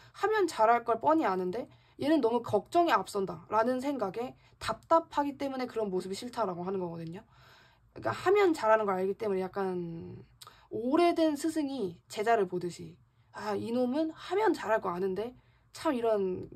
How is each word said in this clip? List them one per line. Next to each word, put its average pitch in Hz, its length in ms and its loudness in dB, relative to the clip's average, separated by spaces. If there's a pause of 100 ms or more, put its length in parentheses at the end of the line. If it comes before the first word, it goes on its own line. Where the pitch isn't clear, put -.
(140)
하면 403 340 2
잘할 233 380 4
걸 226 160 0
뻔히 311 240 4
아는데 185 440 -2 (320)
얘는 294 200 4
너무 233 220 2
걱정이 311 480 2
앞선다라는 214 920 0
생각에 254 540 -4 (240)
답답하기 285 760 0
때문에 262 300 -4
그런 220 220 -2
모습이 185 260 -4
싫다라고 202 480 -4
하는 190 160 -2
거거든요. 170 440 -8 (680)
그러니까 - 180 -4
하면 381 420 4
잘하는 220 320 4
걸 196 100 0
알기 190 200 0
때문에 196 260 -2
약간 180 840 -6 (460)
오래된 320 680 2
스승이 277 720 -4
제자를 208 400 2
보듯이 175 500 -8 (340)
"아, 208 240 -6
이놈은 247 560 0
하면 392 420 0
잘할 214 280 0
거 190 80 -4
아는데 190 460 -4 (380)
참 320 200 -2
이런 202 640 0